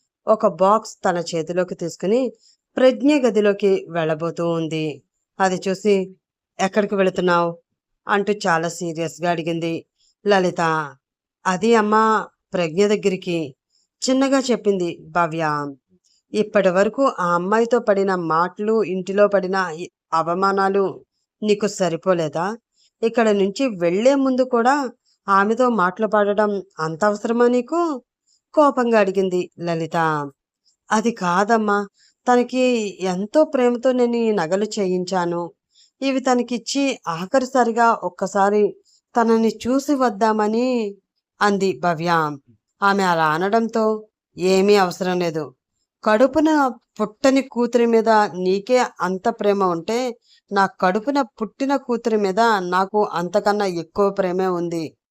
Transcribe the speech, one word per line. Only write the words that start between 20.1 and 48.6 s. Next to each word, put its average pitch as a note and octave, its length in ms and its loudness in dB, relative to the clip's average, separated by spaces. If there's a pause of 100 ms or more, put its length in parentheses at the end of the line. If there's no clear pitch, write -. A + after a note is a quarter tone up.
అవమానాలు F#3+ 920 0 (380)
నీకు G#3 260 0
సరిపోలేదా? F3 880 -2 (460)
ఇక్కడ A3+ 260 0
నుంచి G3+ 380 0
వెళ్లే G3+ 480 0
ముందు C4 280 2
కూడా B3+ 480 0 (380)
ఆమెతో G#3+ 400 2
మాటలు G3+ 380 0
పడడం G#3 560 0 (160)
అంత D#3+ 260 -4
అవసరమా A3+ 440 2
నీకు?" B3+ 540 -2 (520)
కోపంగా C4+ 440 2
అడిగింది F#3+ 520 0 (100)
లలిత. E3 360 -4 (920)
"అది A3 200 2
కాదమ్మా, G3+ 800 0 (440)
తనకి B3 680 0
ఎంతో F#3+ 440 0
ప్రేమతో B3+ 480 0
నేను A#3+ 240 0
ఈ A3+ 160 0
నగలు F#3+ 320 0
చేయించాను, F3+ 840 -4 (520)
ఇవి C4+ 180 -2
తనకిచ్చి B3 800 -2 (100)
ఆఖరిసారిగా A#3 840 0
ఒక్కసారి G3+ 840 0 (420)
తనని A3+ 320 4
చూసి C4 460 -2
వద్దామని," A3 1000 0 (460)
అంది G3 400 0
భవ్య. E3 580 0 (440)
ఆమె G3 200 2
అలా E3+ 240 2
అనడంతో, G#3+ 800 0 (340)
"ఏమీ F#3+ 360 4
అవసరం F3+ 440 0
లేదు. D#3 360 -4 (500)
కడుపున C4+ 680 2 (280)
పుట్టని C4 420 0
కూతురి A#3 440 0
మీద A3+ 220 2 (260)
నీకే G3 520 0 (140)